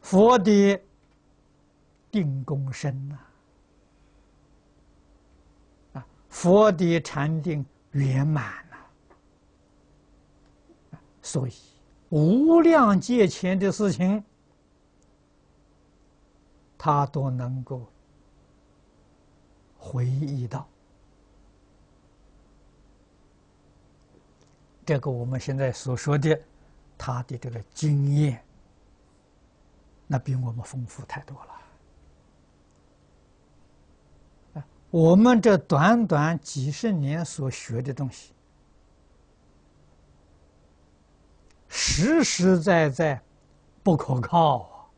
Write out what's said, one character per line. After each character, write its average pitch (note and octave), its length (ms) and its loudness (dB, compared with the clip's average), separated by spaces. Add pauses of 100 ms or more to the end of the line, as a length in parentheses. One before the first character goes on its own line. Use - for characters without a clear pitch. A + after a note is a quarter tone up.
佛 A3+ 380 4
的 G3+ 420 4 (1300)
定 C#3 360 -4
功 C#3 280 -6
深 C3+ 360 -8
呐， C#3+ 100 -14 (2750)
啊， C3 120 -16 (220)
佛 G#3 420 4
的 E3+ 300 0
禅 D3+ 420 -4
定 D3 240 -6 (240)
圆 C3+ 340 0
满 D3 460 -4
呐， - 60 -20 (2250)
啊， - 80 -20 (200)
所 C3 280 -8
以 A#2 60 -16 (560)
无 B3 500 4
量 C#4 400 4
劫 A#3 260 2
前 F#3 320 -2
的 F#3+ 140 0
事 G#3 180 -2
情， F#3 340 -2 (2500)
他 C#3+ 280 0
都 C3+ 220 -6
能 B2+ 360 -8
够 B2 200 -14 (1900)
回 B2 300 -6
忆 C3+ 400 -6
到。 C3+ 220 -14 (4000)
这 C#3+ 160 -2
个 D3 100 -6
我 A#2+ 140 -6
们 B2+ 140 -6
现 C3+ 180 -8
在 C3+ 160 -2
所 B2+ 240 -6
说 C#3+ 200 -2
的， D3+ 240 0 (560)
他 B2 280 -8
的 C3 120 -12
这 A#2+ 140 -12
个 A#2 100 -12 (140)
经 C#3+ 400 0
验， D3 260 0 (1700)
那 C#3 120 -4
比 C3 180 -4
我 A#2+ 160 -6
们 A#2 120 -10
丰 B2+ 220 -12
富 - 200 -18
太 - 160 -12
多 C#3 220 -20
了。 - 80 -20 (3000)
啊， D3 120 -14 (240)
我 E3 260 6
们 A3+ 260 6
这 G3+ 160 6
短 F#3+ 480 2
短 D#3 340 0
几 C#3 300 -6
十 G#3+ 220 -4
年 D#3 320 -4
所 C3+ 260 -8
学 A#2+ 320 -8
的 C3+ 100 -8
东 C3+ 180 -6
西， - 220 -20 (3250)
实 B3+ 560 0
实 F#3 340 2
在 E3 300 2
在 C#3+ 320 -2 (600)
不 F3 140 2
可 B2+ 240 -4
靠 D3+ 420 2
啊！ - 240 -20 (120)